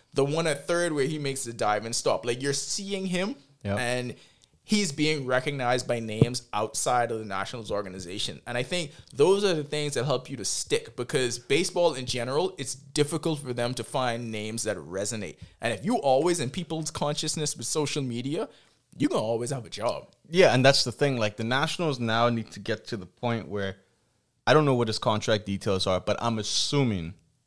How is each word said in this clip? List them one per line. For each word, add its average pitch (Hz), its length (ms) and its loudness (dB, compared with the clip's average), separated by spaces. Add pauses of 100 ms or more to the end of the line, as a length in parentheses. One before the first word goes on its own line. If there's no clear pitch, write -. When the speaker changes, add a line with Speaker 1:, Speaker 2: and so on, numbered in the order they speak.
(140)
Speaker 1:
The 135 100 4
one 156 220 2
at 147 200 -2
third 175 280 2
where 143 100 2
he 156 140 -2
makes 135 260 -4
the 117 80 -6
dive 107 320 0
and 117 100 -6
stop. 120 300 0
Like, 120 160 -2
you're 139 140 0
seeing 196 500 -4
him, 190 320 0 (280)
Speaker 2:
Yep. 101 140 0
Speaker 1:
and 123 360 -2 (480)
he's 202 300 2
being 151 340 0
recognized 127 640 0
by 120 100 0
names 113 440 0 (100)
outside 117 580 0
of 113 80 -4
the 110 60 -8
Nationals 104 480 -6
organization. 95 720 -6
And 120 100 -6
I 123 60 0
think 170 300 -4 (200)
those 180 300 4
are 196 120 2
the 151 100 -2
things 147 300 -4
that 120 100 0
help 123 260 -2
you 139 60 -8
to 101 80 -8
stick, - 500 -2
because 123 460 -2
baseball 170 540 2
in 127 120 -8
general, 135 500 -2
it's 131 200 -8
difficult 151 640 -2
for 131 120 -6
them 120 220 -2
to 120 80 -4
find 120 480 -2
names 110 340 -6
that 101 120 -2
resonate. 95 600 -6 (220)
And 113 140 -2
if 92 100 -8
you 226 120 2
always 151 420 4
in 131 120 -4
people's 160 420 -6
consciousness 147 640 -2
with 117 100 -8
social 151 340 0
media, 135 480 -4 (480)
you 302 120 2
gonna 254 160 0
always 117 260 -2
have 127 160 -6
a - 40 -20
job. 107 360 -4 (220)
Speaker 2:
Yeah, 160 260 8
and 127 100 6
that's 135 200 8
the 120 80 -4
thing. 139 240 2
Like, 107 200 0
the 117 60 -4
Nationals 139 560 0
now 117 300 4
need 117 240 -2
to - 80 -12
get 107 280 -4
to 117 80 -6
the 95 100 -10
point 117 420 -4
where, 98 300 -4 (680)
I 127 80 8
don't 151 120 8
know 135 100 4
what 117 100 2
his 110 140 -2
contract 107 460 2
details 98 420 0
are, 92 100 4
but 104 240 -2
I'm 113 160 0
assuming, 104 760 0 (320)